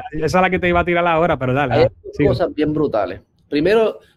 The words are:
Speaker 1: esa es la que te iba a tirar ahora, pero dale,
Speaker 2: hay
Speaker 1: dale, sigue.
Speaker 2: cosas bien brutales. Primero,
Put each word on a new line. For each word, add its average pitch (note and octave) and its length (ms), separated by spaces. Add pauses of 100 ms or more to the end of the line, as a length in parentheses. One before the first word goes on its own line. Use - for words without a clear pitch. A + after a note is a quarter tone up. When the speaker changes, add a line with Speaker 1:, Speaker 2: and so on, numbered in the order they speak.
(140)
Speaker 1:
esa D#3 100
es E3+ 180
la F#3 80
que F3+ 80
te F3 100
iba F3 120
a E3+ 40
tirar F3 220
ahora, E3 320
pero B2+ 140
dale, C3+ 220
Speaker 2:
hay D3 80
Speaker 1:
dale, - 120 (180)
sigue. C#3+ 180
Speaker 2:
cosas - 240
bien D3+ 180
brutales. A2 480 (280)
Primero, G3 520 (160)